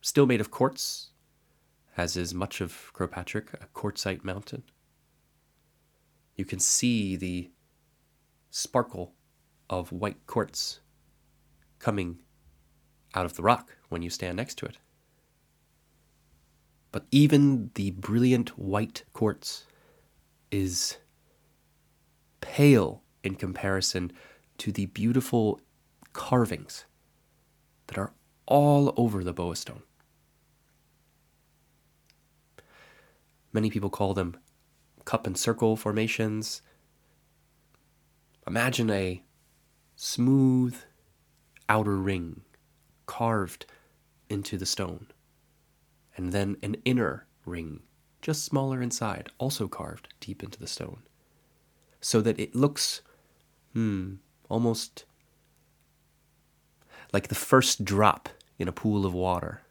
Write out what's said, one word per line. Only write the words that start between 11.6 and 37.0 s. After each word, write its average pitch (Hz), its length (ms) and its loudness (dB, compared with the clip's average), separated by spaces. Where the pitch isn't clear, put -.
coming 92 400 -4
out 92 120 0
of 85 100 -6
the 85 80 -8
rock 117 320 2
when 85 120 -6
you 87 80 -6
stand 90 280 -6
next 120 220 -8
to - 60 -8
it. - 120 -12
But - 200 -8
even 143 640 8
the 98 160 -2
brilliant 117 680 2
white 101 460 -4
quartz - 540 -2
is 95 480 -2
pale 127 600 6
in 95 140 -4
comparison 92 760 -2
to - 140 -6
the 98 160 -2
beautiful 117 720 0
carvings - 720 0
that - 100 -8
are 98 160 -6
all 143 500 6
over 104 260 0
the 87 100 -4
Boa 87 220 -4
Stone. - 280 -12
Many 110 180 0
people 101 200 -2
call 98 240 -2
them 90 240 -2
cup - 220 -2
and 92 100 -4
circle 113 380 2
formations. 107 840 -2